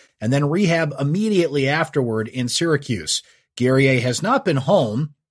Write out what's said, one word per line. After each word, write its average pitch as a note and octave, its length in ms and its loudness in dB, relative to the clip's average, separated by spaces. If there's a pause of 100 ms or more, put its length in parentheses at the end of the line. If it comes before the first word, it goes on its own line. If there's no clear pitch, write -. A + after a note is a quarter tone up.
(200)
and A2+ 140 0
then C#3+ 160 2
rehab E3 500 0
immediately D#3 720 0
afterward B2+ 580 -2
in B2 220 -4
Syracuse. C#3+ 720 -2 (340)
Guerrier C3 460 4
has B2 220 -2
not B3+ 220 0
been D#3+ 120 0
home, C3+ 560 0 (180)